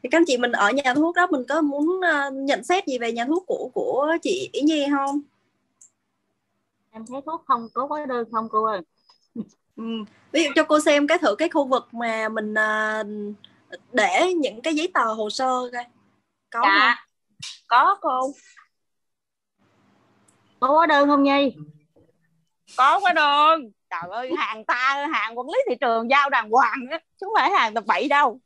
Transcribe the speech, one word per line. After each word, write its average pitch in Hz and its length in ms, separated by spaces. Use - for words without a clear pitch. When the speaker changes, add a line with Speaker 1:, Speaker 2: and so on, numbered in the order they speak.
Speaker 1:
Thì 254 60
các 311 100
anh 339 80
chị 269 100
mình 240 160
ở 202 180
nhà 262 240
thuốc 320 220
đó, 359 140
mình 269 180
có 302 120
muốn, 302 400
ờ, 294 300
nhận 269 340
xét 370 220
gì 254 120
về 233 140
nhà 233 120
thuốc 330 220
của, - 280
của 262 480
chị 180 300
Ý 247 100
Nhi 294 280
không? 277 300
Speaker 2:
Em 220 160
thấy 254 200
thuốc 330 200
không 233 280
có 254 120
hóa 302 200
đơn 240 260
không 226 180
cô 214 140
ơi? 214 160
Speaker 1:
Ừ. 226 80
Ví 320 120
dụ 285 100
cho 320 100
cô 302 160
xem 294 260
cái 320 120
thử 302 160
cái 320 140
khu 294 200
vực 247 260
mà 220 340
mình, 214 260
ờ, 214 480
để 220 400
những 240 300
cái 320 120
giấy 320 200
tờ 269 100
hồ 220 260
sơ 254 420
coi. 240 120
Có 233 140
Speaker 3:
Dạ. 208 320
Speaker 1:
không? - 80
Speaker 3:
Có 330 320
cô. 269 320
Speaker 2:
Có 254 80
hóa 311 180
đơn 285 220
không 285 140
Nhi? 277 320
Speaker 3:
Có 285 220
hóa 381 140
đơn. 302 580
Trời 175 200
ơi, 247 280
hàng 220 260
ta, 269 480
hàng 226 260
quản 247 80
lý 370 120
thị 254 120
trường 233 300
giao 277 200
đàng 226 200
hoàng 240 400
á, 320 80
chứ - 280
không 392 100
phải 285 140
hàng 254 240
tầm 220 120
bậy 220 220
đâu. 269 380